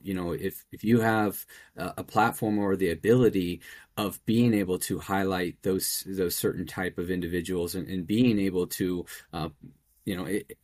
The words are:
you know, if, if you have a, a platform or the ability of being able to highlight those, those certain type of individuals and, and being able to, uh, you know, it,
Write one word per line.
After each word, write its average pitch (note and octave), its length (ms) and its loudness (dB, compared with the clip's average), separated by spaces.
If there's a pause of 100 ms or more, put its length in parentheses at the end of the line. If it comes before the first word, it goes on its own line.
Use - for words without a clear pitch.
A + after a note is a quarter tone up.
you G2 100 -4
know, F2 180 -4
if, - 380 -6
if - 140 -12
you A2+ 160 6
have A2 440 2 (320)
a, F2 220 -8
a F#2 60 -6
platform A2 540 2
or G2 180 0
the F2+ 160 2
ability F#2+ 720 4 (340)
of G2+ 300 -6
being A#2 280 6
able F#2 260 2
to F2+ 200 -4
highlight F#2+ 600 -2
those, - 440 -2
those F#2 300 -2
certain F2+ 300 -2
type F#2 320 -6
of F2 120 -4
individuals F2 640 -2
and, F2+ 140 -6
and F#2 180 -4
being A2 320 4
able F2+ 300 0
to, F2+ 360 -2 (280)
uh, D#2+ 160 -6 (560)
you G2 120 -4
know, F2+ 80 -6
it, F#2+ 400 -6